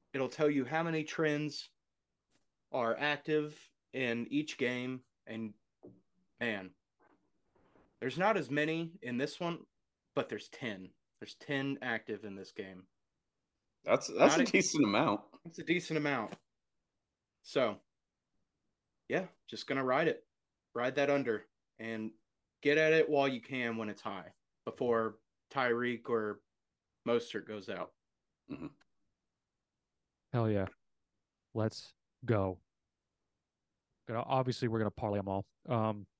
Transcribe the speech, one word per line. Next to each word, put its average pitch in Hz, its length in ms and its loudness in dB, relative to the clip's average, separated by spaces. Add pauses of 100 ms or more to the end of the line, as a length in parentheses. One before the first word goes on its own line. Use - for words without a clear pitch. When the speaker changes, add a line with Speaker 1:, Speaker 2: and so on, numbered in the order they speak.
(140)
Speaker 1:
it'll 131 160 -2
tell 151 200 2
you 143 140 2
how 160 200 -2
many 160 200 -2
trends 151 640 -2 (1040)
are 117 260 2
active 151 640 0 (340)
in 120 360 -2
each 147 280 -2
game. 127 440 -2 (240)
And, 113 280 -8 (880)
man, 101 300 -4 (1300)
there's 123 160 -4
not 202 180 4
as 135 160 -2
many 160 400 0 (100)
in 123 160 -4
this 143 220 -4
one, 170 200 -4 (560)
but 139 140 0
there's 107 200 -8
ten. 95 400 -8 (320)
There's - 140 -14
ten 139 460 -4
active 113 440 -6
in 98 100 -10
this 95 160 -14
game. 95 320 -12 (1040)
Speaker 2:
That's, - 220 4
that's - 300 8
Speaker 1:
Not - 20 6
Speaker 2:
a 240 100 4
Speaker 1:
a - 20 0
Speaker 2:
decent 160 320 4
amount. 104 380 4 (240)
Speaker 1:
That's 170 140 -14
a 160 40 -12
decent 165 340 0
amount. 139 360 -2 (1120)
So, 120 340 0 (1300)
yeah, 170 180 0 (240)
just - 180 -10
gonna 135 160 -2
ride 135 260 4
it. - 140 -2 (520)
Ride 127 200 0
that 143 140 4
under 123 360 2 (340)
and 110 320 -6 (500)
get 143 160 4
at 156 160 6
it 160 160 6
while 139 180 4
you 127 120 -2
can 117 380 -4
when 110 120 -4
it's 101 120 -10
high 95 320 -10 (320)
before 113 520 0 (360)
Tyreek 123 560 0
or 107 300 0 (680)
Mostert 117 400 -2
goes 107 220 -10
out. 92 220 -6 (600)
Speaker 2:
Mm-hmm. - 160 -10 (1700)
Speaker 3:
Hell 113 160 2
yeah. 101 160 2 (880)
Let's 110 400 -4 (320)
go. 98 320 2 (1500)
Gonna, 117 180 -4
obviously, 127 420 2
we're 113 120 2
gonna 104 120 2
parlay 101 280 -2
'em 98 100 -2
all. 98 160 0 (240)
Um, 110 380 0 (120)